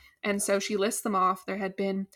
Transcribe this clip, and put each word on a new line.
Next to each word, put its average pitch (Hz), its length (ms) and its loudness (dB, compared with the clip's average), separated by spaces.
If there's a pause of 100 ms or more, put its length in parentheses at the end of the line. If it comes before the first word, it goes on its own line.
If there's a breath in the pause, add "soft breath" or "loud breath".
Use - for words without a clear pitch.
(220 loud breath)
And 202 220 0
so 196 160 2
she 202 160 -2
lists 202 240 0
them 214 160 -2
off. 185 300 2
There 190 100 -6
had 196 220 -4
been 196 380 -2